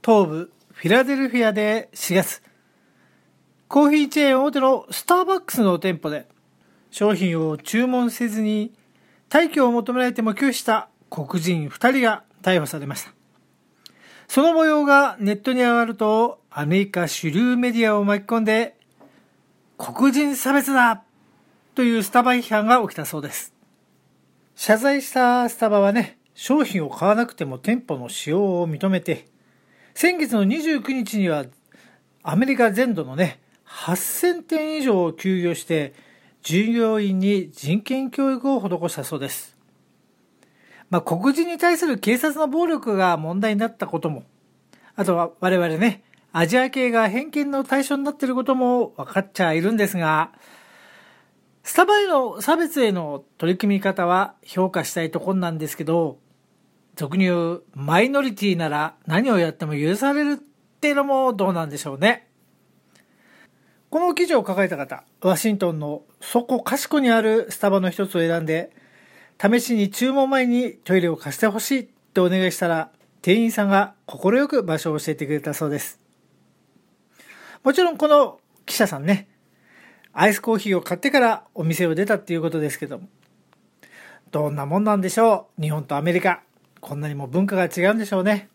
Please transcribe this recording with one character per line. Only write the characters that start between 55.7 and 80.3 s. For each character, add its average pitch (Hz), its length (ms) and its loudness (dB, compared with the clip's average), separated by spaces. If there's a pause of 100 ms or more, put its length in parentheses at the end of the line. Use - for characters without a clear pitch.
け 165 60 -10
ど、 160 360 0 (760)
俗 151 220 -6
に 190 80 4
言 175 300 0
う 180 80 -14 (120)
マ 151 280 2
イ 254 80 2
ノ 277 120 0
リ 233 140 -4
テ 202 100 -2
ィ 185 100 2
な 165 120 -4
ら 147 260 -4 (120)
何 196 260 0
を 196 60 4
や 165 120 2
っ - 40 -14
て 165 120 -8
も 151 100 -6
許 156 200 0
さ 277 160 0
れ 294 100 0
る 294 120 0
っ - 20 -6
て - 520 -8
い 294 40 2
う - 20 0
の 277 80 0
も 262 300 0
ど 190 160 0
う 190 40 0
な 170 120 -4
ん 151 40 -10
で 143 100 -12
し - 100 -10
ょ 135 80 -10
う - 20 -14
ね。 208 300 0 (1600)
こ 302 80 -2
の 349 160 0
記 359 120 0
事 320 100 0
を 220 100 0
書 185 80 -4
か 196 80 0
れ 185 60 0
た 175 80 -4
方、 139 260 -10 (180)
ワ 180 160 2
シ 220 160 0
ン 202 60 -2
ト 175 140 0
ン 151 80 -6
の 147 220 -8 (180)
そ 240 240 -2
こ 247 180 -2
か 269 140 -4
し - 100 -6
こ 294 140 0
に 254 100 2
あ 226 100 4
る 220 300 0
ス - 80 -12
タ 202 120 2
バ 196 100 2
の 185 100 -2
一 196 160 -4
つ 190 120 -8
を - 20 0
選 165 220 0
ん 160 40 -6
で、 160 240 -4 (680)
試 226 220 2
し 240 140 -2
に 202 160 2
注 254 220 0
文 269 180 2
前 262 160 2
に 240 280 0 (100)
ト 185 120 2
イ 185 60 6
レ 175 60 0
を 160 80 -2
貸 143 200 -10
し - 40 -6
て 220 60 4
ほ 214 140 0
し 269 160 -2
い 254 40 0
っ - 80 -14 (260)
て 190 60 4
お 180 100 4
願 185 160 2
い 180 60 0
し - 60 -10
た 175 100 0
ら、 160 220 -2 (300)
店 214 220 4
員 233 80 2
さ 208 140 -2
ん 202 40 0
が 202 260 2 (120)
快 254 420 0
く 262 140 0
場 160 160 -2
所 156 160 -4
を 151 40 -4
教 156 140 -6
え - 20 -2
て 147 120 -6
く 143 60 -4
れ 151 80 -2
た 147 120 -6
そ 156 140 -4
う 143 40 -2
で 143 80 -4
す。 - 220 -12 (1600)
も 269 120 4
ち 370 80 4
ろ 349 80 4
ん 311 80 -10
こ 302 100 2
の 294 320 4 (240)
記 - 120 -8
者 214 100 4
さ 160 120 -6
ん 139 60 -10
ね、 196 240 0 (840)
ア 175 140 4
イ 214 40 4